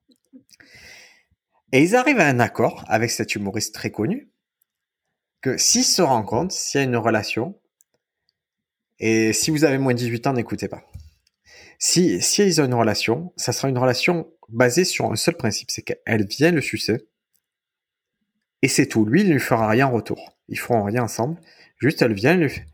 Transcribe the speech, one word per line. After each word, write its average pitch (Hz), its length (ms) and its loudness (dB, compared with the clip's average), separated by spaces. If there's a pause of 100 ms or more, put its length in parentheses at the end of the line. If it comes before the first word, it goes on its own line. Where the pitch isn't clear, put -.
(1700)
Et 135 100 8
ils 180 100 2
arrivent 247 280 4
à 151 60 4
un 123 120 2
accord - 480 0
avec 113 240 0
cet - 240 -4
humoriste 104 400 -6
très 107 160 -6
connu 175 400 -4 (1120)
que 131 160 -2
s'ils - 260 2
se - 180 0
rencontrent, 131 540 0
s'il - 240 -4
y 139 60 2
a - 20 -2
une 123 80 0
relation, 113 640 -2 (1400)
et 110 340 2
si - 180 -2
vous 151 140 2
avez 135 120 2
moins 135 160 0
de 120 60 -2
dix-huit 120 260 -4
ans, 143 60 0
n'écoutez 107 380 -4
pas. - 160 -16 (960)
Si, 160 420 0
si - 220 0
ils 165 180 2
ont 139 40 2
une 123 80 -2
relation, 117 600 0
ça - 160 -6
sera - 160 -4
une 131 100 -2
relation 127 540 0 (160)
basée 123 380 2
sur 113 260 -4
un 110 60 -4
seul - 180 0
principe, - 340 -4
c'est - 120 -8
qu'elle - 440 -4
vient 151 260 2
le 151 100 0
sucer, - 480 -4 (1500)
et 135 80 2
c'est - 180 2
tout. 113 160 2
Lui, 123 180 2
il 208 60 2
ne 165 60 4
lui 127 80 2
fera 113 260 0
rien 120 200 4
en 127 40 -2
retour. - 460 -6 (100)
Ils - 100 -10
feront 113 260 0
rien 113 200 -2
ensemble. 127 380 -4 (360)
Juste, - 240 0
elle 117 120 2
vient, 110 200 2
elle 185 60 2
lui 147 100 0
fait. - 240 -12